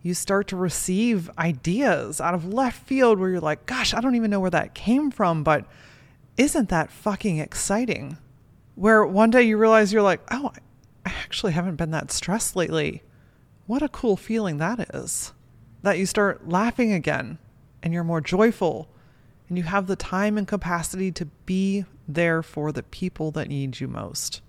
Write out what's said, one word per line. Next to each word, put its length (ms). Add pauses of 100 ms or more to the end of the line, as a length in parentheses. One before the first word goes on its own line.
You 140
start 340
to 80
receive 720 (100)
ideas 800
out 120
of 220
left 320
field 320
where 120
you're 100
like, 260
"Gosh, 260
I 80
don't 140
even 160
know 80
where 100
that 240
came 380
from, 320
but 240 (680)
isn't 320
that 240
fucking 460
exciting?" 800 (600)
Where 280
one 260
day 120
you 160
realize 340
you're 80
like, 200 (100)
"Oh, 220 (520)
I 60
actually 420
haven't 240
been 140
that 220
stressed 420
lately." 480 (640)
What 160
a 60
cool 280
feeling 420
that 360
is. 380 (500)
That 160
you 80
start 420
laughing 440
again 460 (440)
and 100
you're 120
more 160
joyful 680 (600)
and 100
you 60
have 240
the 80
time 420
and 80
capacity 640
to 160 (180)
be 420 (200)
there 340
for 300
the 140
people 480
that 160
need 320
you 80
most. 600